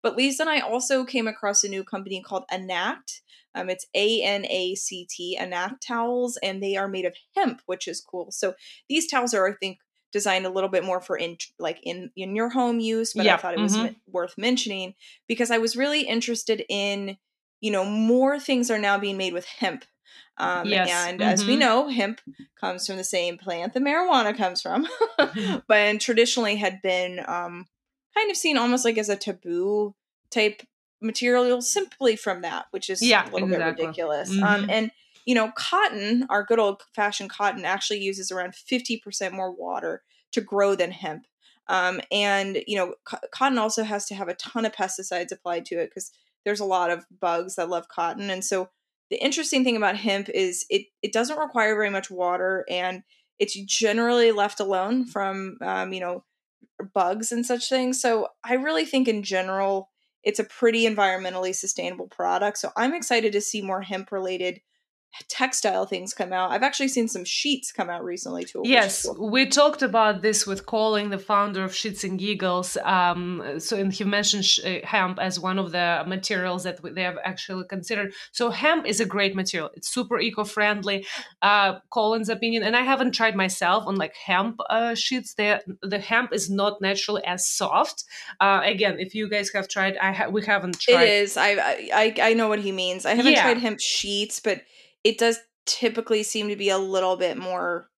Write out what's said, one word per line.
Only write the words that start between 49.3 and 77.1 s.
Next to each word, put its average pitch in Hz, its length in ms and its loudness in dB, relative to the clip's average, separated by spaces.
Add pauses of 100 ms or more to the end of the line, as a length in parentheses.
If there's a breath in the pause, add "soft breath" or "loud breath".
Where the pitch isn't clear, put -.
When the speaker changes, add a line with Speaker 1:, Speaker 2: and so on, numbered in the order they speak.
Speaker 1:
thing 240 140 2
about 202 200 2
hemp 202 320 -2
is 185 400 0
it, 202 180 2 (140)
it - 120 -4
doesn't 247 260 2
require 226 360 2
very 208 140 2
much 196 220 -4
water, 180 580 0
and 185 340 -4 (360)
it's 202 140 0 (120)
generally 233 640 4
left 208 280 0
alone 202 460 0
from, 196 560 -4
um, 190 320 -4
you 185 60 -8
know, 180 240 -6 (680)
bugs 202 380 2
and 240 140 -2
such 247 240 -2
things. 254 320 0
So 226 280 2 (140)
I 240 120 0
really 311 300 0
think 262 220 4
in 214 160 0
general, 190 640 0 (340)
it's 214 160 0
a 208 40 0
pretty 226 420 4
environmentally 185 720 0
sustainable 180 520 -6
product. 185 500 0
So - 180 -6
I'm 254 180 2
excited 226 400 0
to 202 80 2
see 208 200 -4
more 190 200 -4
hemp 190 300 -8
related 185 500 -4 (640)
textile 202 580 0
things 190 280 -6
come 185 200 -4
out. 185 180 0
I've 214 120 2
actually 277 240 0
seen 240 200 2
some 185 180 -6
sheets - 460 -2
come 180 180 -4
out 175 140 -8
recently 175 420 -8
too, - 160 -8
which 233 80 0
is 269 40 6
Speaker 2:
Yes, 208 320 4
Speaker 1:
cool. 208 240 -4
Speaker 2:
we 262 160 4
talked 294 360 4
about 214 400 2
this 214 260 2
with 196 180 -6
Colin, 214 440 2
the 196 80 -4
founder 202 460 0
of 185 120 -6
Sheets 208 280 -6
and 185 160 -4
Giggles. 185 640 -2
Um, 175 760 0
so, 202 180 -4
and 196 160 0
he 208 100 -6
mentioned 202 420 0
sh-, - 200 4
uh, 185 180 -2
hemp 185 360 0
as 185 200 -2
one 185 200 -2
of 180 120 -4
the 170 360 0
materials 185 560 -2
that 180 140 -6
w-, 170 180 -12
they 185 80 -2
have 180 200 -2